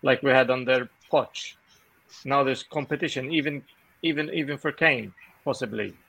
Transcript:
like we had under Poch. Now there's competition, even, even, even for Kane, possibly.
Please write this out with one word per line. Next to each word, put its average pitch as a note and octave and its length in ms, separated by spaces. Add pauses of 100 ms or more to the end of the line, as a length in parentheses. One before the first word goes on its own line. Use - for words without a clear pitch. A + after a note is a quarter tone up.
like C3 220
we C#3 80
had B2+ 200
under B2+ 380 (220)
Poch. - 440 (720)
Now C#3 180
there's C3+ 200
competition, C#3+ 680
even, D3 320 (380)
even, D#3 320
even D3 240
for C#3+ 160
Kane, B2 400 (320)
possibly. A2 480 (160)